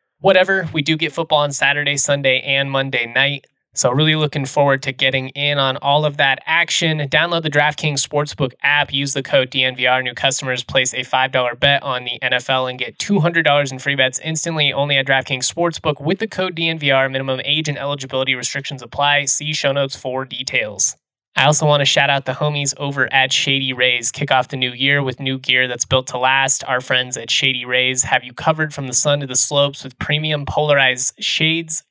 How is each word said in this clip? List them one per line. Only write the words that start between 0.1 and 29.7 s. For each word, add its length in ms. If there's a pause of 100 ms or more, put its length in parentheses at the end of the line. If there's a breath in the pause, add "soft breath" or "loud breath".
Whatever, 500
we 100
do 140
get 160
football 280
on 120
Saturday, 460
Sunday, 420
and 320
Monday 340
night. 420 (280)
So 140
really 240
looking 320
forward 380
to 80
getting 380
in 280
on 200
all 280
of 120
that 280
action. 540 (100)
Download 320
the 80
DraftKings 580
Sportsbook 540
app. 320
Use 200
the 100
code 260
D 140
N 120
V 120
R. 160
New 100
customers 500
place 300
a 80
five 300
dollar 240
bet 260
on 220
the 180
N 120
F 180
L 160
and 100
get 220
two 200
hundred 260
dollars 260
in 80
free 160
bets 240
instantly 520
only 240
at 120
DraftKings 440
Sportsbook 480
with 200
the 80
code 260
D 160
N 80
V 140
R. 180
Minimum 360
age 220
and 120
eligibility 560
restrictions 480
apply. 420
See 280
show 180
notes 240
for 280
details. 720 (400)
I 100
also 200
want 160
to 40
shout 260
out 140
the 80
homies 440
over 340
at 220
Shady 400
Rays. 380
Kick 180
off 200
the 60
new 160
year 300
with 180
new 200
gear 280
that's 160
built 260
to 100
last. 460
Our 140
friends 380
at 140
Shady 340
Rays 380
have 200
you 100
covered 380
from 140
the 80
sun 280
to 40
the 80
slopes 500